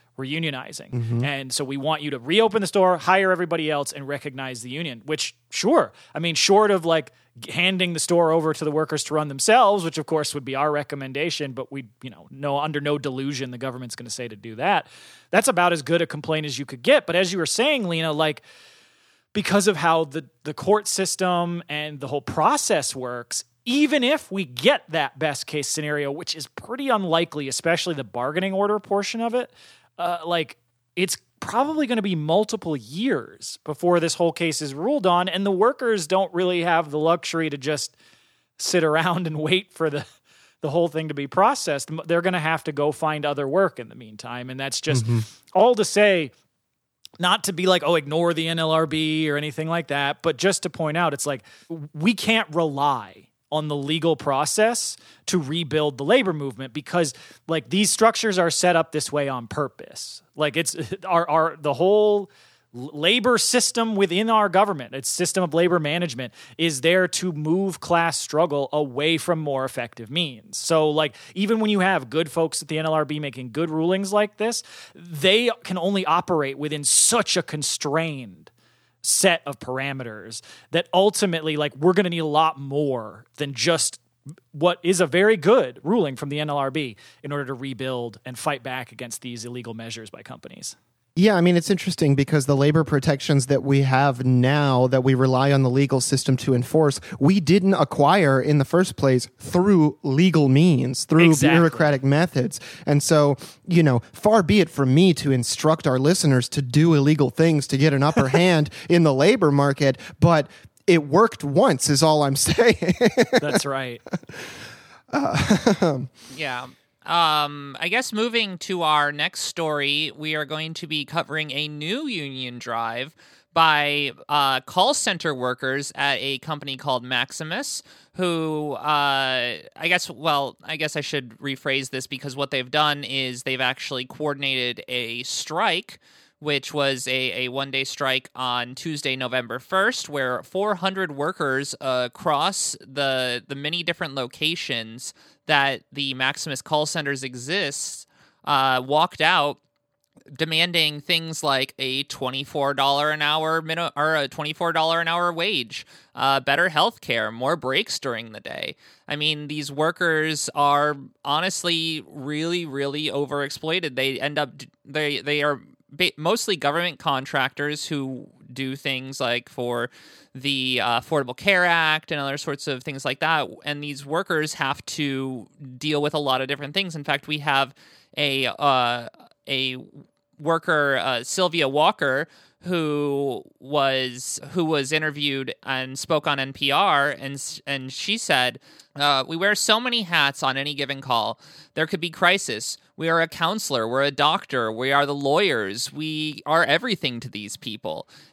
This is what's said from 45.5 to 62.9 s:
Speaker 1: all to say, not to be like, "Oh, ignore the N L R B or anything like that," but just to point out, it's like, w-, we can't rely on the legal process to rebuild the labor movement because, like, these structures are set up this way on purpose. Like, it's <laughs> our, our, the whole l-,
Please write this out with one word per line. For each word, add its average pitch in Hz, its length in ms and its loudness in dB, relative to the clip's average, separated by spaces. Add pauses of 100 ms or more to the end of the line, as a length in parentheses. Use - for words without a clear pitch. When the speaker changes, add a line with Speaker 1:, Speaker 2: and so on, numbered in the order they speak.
Speaker 1:
all 233 200 6
to 208 100 2
say, 190 480 4 (840)
not 180 260 0
to 196 80 -2
be 175 140 -2
like, 180 180 4
"Oh, 165 120 4
ignore 160 360 0
the 160 160 -4
N 165 100 -2
L 160 120 0
R 160 160 2
B 156 420 0
or 143 80 0
anything 151 320 -6
like 165 200 -2
that," 143 340 -2
but 151 160 0
just 185 240 2
to 175 80 -6
point 156 260 -4
out, 170 160 0
it's 139 140 -6
like, 135 160 -4 (260)
w-, 151 240 -12
we 175 220 2
can't 220 400 0
rely 139 720 -2 (220)
on 151 180 -2
the 147 80 -2
legal 156 400 0
process 151 800 0 (300)
to 185 120 2
rebuild 151 600 -2
the 139 60 -6
labor 196 280 4
movement 131 400 -8
because, 151 400 -2 (340)
like, 160 220 -4
these 196 220 2
structures 220 480 2
are 170 120 2
set 180 260 4
up 160 160 0
this 151 200 -4
way 143 160 -2
on 123 180 -6
purpose. - 760 -10 (120)
Like, 147 220 -2
it's 160 180 -2 (180)
<laughs> 190 120 -10
our, 170 240 2
our, 156 320 2
the 147 140 -2
whole 208 560 4 (440)
l-, 123 200 -10